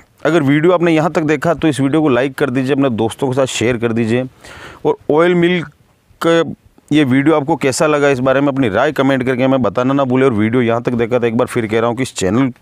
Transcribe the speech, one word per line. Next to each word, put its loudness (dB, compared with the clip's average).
अगर 2
वीडियो 4
आपने 2
यहाँ 2
तक 0
देखा 0
तो 0
इस -2
वीडियो 2
को 2
लाइक 0
कर -2
दीजिए, -2
अपने 0
दोस्तों -2
के -2
साथ 0
शेयर -2
कर -2
दीजिए। 0
और 0
ऑयल 0
मिल 0
का 2
ये 2
वीडियो 2
आपको -2
कैसा -2
लगा, 2
इस 0
बारे 2
में 0
अपनी 0
राय 0
कमेंट 0
करके -2
हमें 2
बताना 0
ना 0
भूलें। 2
और 2
वीडियो 0
यहाँ 0
तक -4
देखा 0
तो 0
एक 0
बार 0
फिर -4
कह 0
रहा 0
हूँ -2
कि -4
इस -8
चैनल 0